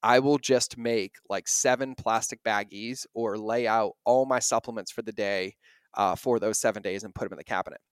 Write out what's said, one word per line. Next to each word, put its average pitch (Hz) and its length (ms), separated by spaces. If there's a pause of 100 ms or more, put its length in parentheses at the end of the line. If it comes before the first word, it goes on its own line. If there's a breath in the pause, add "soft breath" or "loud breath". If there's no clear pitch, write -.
I 120 180
will 143 180
just 123 400
make, 117 380 (120)
like, 98 200
seven 127 480
plastic 113 460
baggies 104 680
or 110 240
lay 110 300
out 110 260 (140)
all 127 180
my 131 140
supplements 113 520
for - 120
the 107 100
day, 101 440 (360 soft breath)
uh, 95 220
for 120 240
those 110 200
seven 104 240
days 101 220
and 104 100
put - 120
'em 95 60
in 82 60
the 71 60
cabinet. 92 480